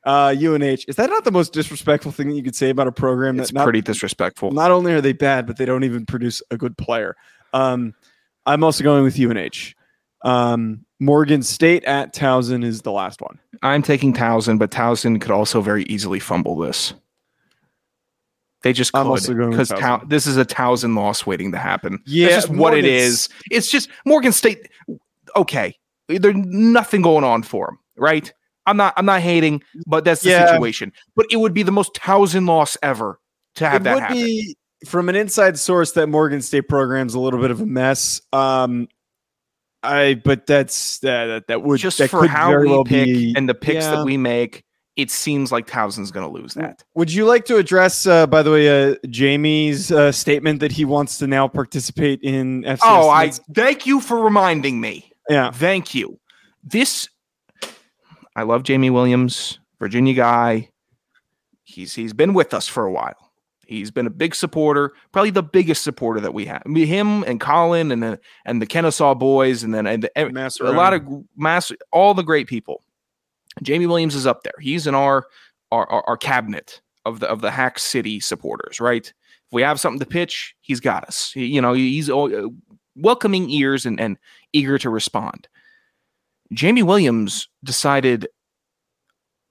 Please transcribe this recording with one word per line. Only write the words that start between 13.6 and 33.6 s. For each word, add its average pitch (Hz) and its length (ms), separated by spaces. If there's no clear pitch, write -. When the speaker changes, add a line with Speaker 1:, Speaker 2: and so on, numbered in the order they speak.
Speaker 2:
I'm 143 200
taking 139 300
Towson, 117 460
but 107 120
Towson 117 500
could - 100
also 104 320
very 104 220
easily 98 360
fumble 87 360
this. - 360
They 127 100
just 123 220
Speaker 1:
I'm 135 100
Speaker 2:
could, 127 60
Speaker 1:
also 127 240
going 117 160
with 117 80
Speaker 2:
'cause 127 120
Speaker 1:
Towson. 110 300
Speaker 2:
Tow-, - 60
this 147 200
is 135 120
a 131 60
Towson 120 520
loss 104 300
waiting 95 260
to 85 60
happen. 92 480
Speaker 1:
Yeah, 170 220
Speaker 2:
That's 175 180
just - 80
what 160 180
it 147 100
Speaker 1:
Morgan 139 80
Speaker 2:
is. 123 380
It's 226 200
just - 200
Morgan 269 260
State. - 360
Okay, 131 400
there's 190 280
nothing 208 680
going 156 220
on 117 180
for 90 260
'em, - 100
right? 151 360
I'm 202 120
not, 196 180
I'm 190 80
not 190 160
hating, 165 420
but 156 200
that's 165 160
the 185 80
Speaker 1:
Yeah. 175 160
Speaker 2:
situation. 165 440
But 220 160
it 233 60
would 220 160
be 202 100
the 190 100
most 196 200
Towson 190 560
loss 160 340
ever 113 380
to 156 120